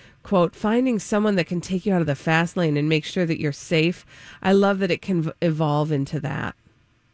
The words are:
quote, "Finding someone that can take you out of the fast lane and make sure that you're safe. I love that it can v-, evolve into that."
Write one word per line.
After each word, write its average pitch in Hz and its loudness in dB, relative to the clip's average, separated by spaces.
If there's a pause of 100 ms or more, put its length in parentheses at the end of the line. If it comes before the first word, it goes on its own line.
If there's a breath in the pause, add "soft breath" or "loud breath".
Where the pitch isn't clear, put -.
(220 loud breath)
quote, 175 2
"Finding 233 0
someone 208 0
that 165 0
can 175 -4
take 185 -4
you 208 0
out 175 4
of 170 -2
the 143 0
fast 165 0
lane 160 2
and 147 0
make 156 0
sure 180 -2
that 165 -2
you're 147 -2
safe. 165 -2 (360 loud breath)
I 190 2
love 196 4
that 190 0
it 160 -2
can 175 0
v-, 160 -2 (120)
evolve 151 0
into 143 -2
that." 117 -6 (600)